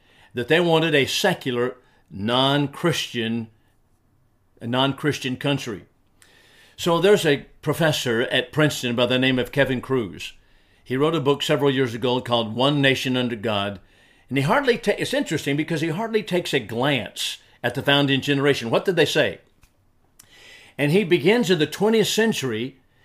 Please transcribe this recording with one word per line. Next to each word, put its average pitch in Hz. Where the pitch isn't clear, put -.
that 120
they 160
wanted 165
a 135
secular, 127
non-Christian, 120
a 117
non-Christian 131
country. 135
So 170
there's 190
a 143
professor 139
at 127
Princeton 139
by 123
the 127
name 131
of 120
Kevin 131
Kruse. -
He 123
wrote 151
a 160
book 135
several 143
years 131
ago 123
called 117
One 143
Nation 131
Under 120
God. 101
And 127
he 135
hardly 240
ta-, -
it's 160
interesting 147
because 160
he 165
hardly 220
takes -
a 139
glance 117
at 120
the 135
founding 139
generation. 139
What 165
did 185
they 156
say? 127
And 147
he 202
begins 175
in 170
the 147
twentieth 214
century, 135